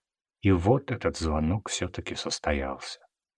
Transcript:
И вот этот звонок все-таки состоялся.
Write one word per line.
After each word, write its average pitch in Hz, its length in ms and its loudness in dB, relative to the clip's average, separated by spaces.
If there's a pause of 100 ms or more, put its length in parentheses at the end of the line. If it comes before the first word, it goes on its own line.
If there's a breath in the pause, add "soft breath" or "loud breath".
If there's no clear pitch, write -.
(420)
И 98 100 6
вот 101 380 4
этот 95 260 -2
звонок 78 540 0
все-таки - 440 -6
состоялся. 69 840 -4 (380)